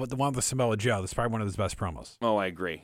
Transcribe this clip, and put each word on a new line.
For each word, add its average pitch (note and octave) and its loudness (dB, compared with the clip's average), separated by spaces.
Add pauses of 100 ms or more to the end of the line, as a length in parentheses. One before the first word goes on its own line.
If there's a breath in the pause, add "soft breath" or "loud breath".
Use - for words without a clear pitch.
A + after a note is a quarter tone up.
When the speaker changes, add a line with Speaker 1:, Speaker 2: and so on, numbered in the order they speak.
Speaker 1:
the B2+ -6
one C#3 2
with B2+ 0
Samoa B2 2
Joe, G#2+ 2
that's F#2 -4
probably A#2+ 0
one A2+ 0
of G#2 0
his F#2+ -4
best G2 0
promos. - -6
Speaker 2:
Oh, A2+ 4
I G2 2
agree. F2 -4